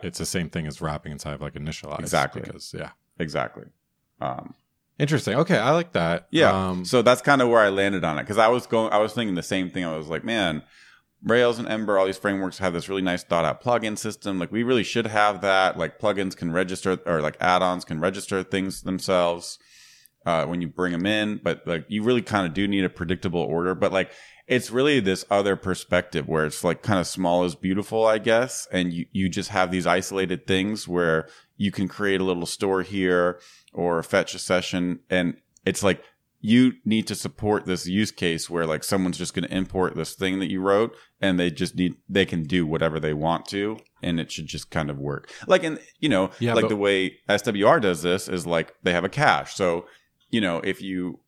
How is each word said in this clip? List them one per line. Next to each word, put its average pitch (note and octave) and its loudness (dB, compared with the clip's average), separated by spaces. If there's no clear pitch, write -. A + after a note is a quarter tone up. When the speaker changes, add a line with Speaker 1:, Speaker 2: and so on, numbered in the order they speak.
Speaker 1:
it's E2+ -8
the E2+ -6
same F2 -4
thing E2 -6
as D2 -10
wrapping D2+ -6
inside D2 -10
of, C#2+ -12
like, D2 -10
initialize. D2 -10
Speaker 2:
Exactly. - -2
Speaker 1:
Because, - -14
yeah. E2 -12
Speaker 2:
Exactly. D2 -6
Um, C2 -8
Speaker 1:
Interesting. C#3+ 0
Okay, E3 2
I A2+ 2
like E3+ 0
that. E2+ 0
Speaker 2:
Yeah. C#3+ 6
Speaker 1:
Um, F#2 0
Speaker 2:
So A#2+ 2
that's B2 6
kinda C3+ 4
where A#2 8
I G#2 6
landed G2 2
on D#2 0
it, - -6
'cause G2+ -4
I A2 8
was A#2+ 2
going, A2+ 0
I G#2 4
was G#2+ 2
thinking A2 -2
the E2+ -2
same F#2 -2
thing. F2+ -6
I D#2+ -4
was D#2 -8
like, D#2+ -4
"Man, F#2 -2
Rails A#2+ 4
and A#2 -6
Ember, G#2+ 0
all F#2+ 6
these F#2+ 0
frameworks G2 -2
have F#2 -2
this E2+ -6
really G2 -2
nice F2+ -2
thought E2+ 2
out - -2
plugin A2 -2
system. G2+ -6
Like, F2 -4
we A2 0
really A#2+ 2
should A2+ -2
have G#2 2
that. F#2+ 4
Like, E2 -4
plugins G2 -2
can E2+ -6
register, F#2 -2
or, E2+ 2
like, D2+ -2
add-ons F2+ 2
can D#2+ -6
register F#2+ -2
things F#2+ -4
themselves, F2+ 0
uh, E2 2
when F2 -4
you E2+ -4
bring F2+ -2
'em E2+ -2
in. G#2+ 0
But, E2 -4
like, D#2+ -4
you G#2 -4
really A#2+ 2
kinda G2 -2
do F#2+ 0
need G2 0
a F2+ 2
predictable F2 -4
order." E2+ -2
But, F#2 0
like, F#2 0
it's B2 0
really C3+ 2
this F#2+ 0
other G2+ 4
perspective F2 -2
where D#2 2
it's, - -4
like, E2 0
kinda F#2+ 2
small F2+ 2
is E2+ -4
beautiful, G2+ 0
I A2 4
guess. A2+ 0
And F2+ 0
you, E2+ -6
you F#2+ 0
just F#2 -4
have F#2 2
these F2+ -2
isolated F#2 0
things G2 -2
where E2+ 2
you G2+ -2
can G2 -2
create G2 0
a F#2+ 0
little F2+ -2
store F#2+ 0
here F2+ 0
or E2+ -2
fetch F#2 0
a F#2 -12
session. F2+ -2
And F2+ 0
it's - 0
like, F#2 2
you B2 6
need G#2+ 2
to G#2 -8
support G#2 -2
this F2+ -2
use G2+ 0
case E2+ -2
where, E2+ 0
like, D#2 -2
someone's F2+ 0
just E2+ -8
gonna F2 -4
import F#2 -2
this D#2+ -6
thing F#2+ -2
that F#2 -4
you F#2+ -4
wrote G2+ 2
and F#2+ 2
they F2 2
just E2+ -4
need, F2+ 0
they F#2+ 2
can E2+ -2
do E2+ 0
whatever D#2+ 0
they D2+ -2
want D#2 -2
to, G2+ -4
and E2+ -2
it D#2 -10
should D#2+ -10
just - -12
kind D#2 -2
of C#2+ -8
work. C#2 -8
Like, F#3 4
in, D#3+ -4
you D#3 0
know, F#2+ 2
Speaker 1:
Yeah, A#2 2
Speaker 2:
like, A2 4
Speaker 1:
but A2 2
Speaker 2:
the A2 0
way G2 2
S G2+ 2
W G#2 2
R D#3+ 6
does F2+ 0
this F2+ 0
is, F2 -4
like, E2 -2
they F2+ 2
have F2 2
a G2 -2
cache. G#2 0
So, F2 0
you A#2 0
know, F2 -2
if F#2 -4
you F#2 -6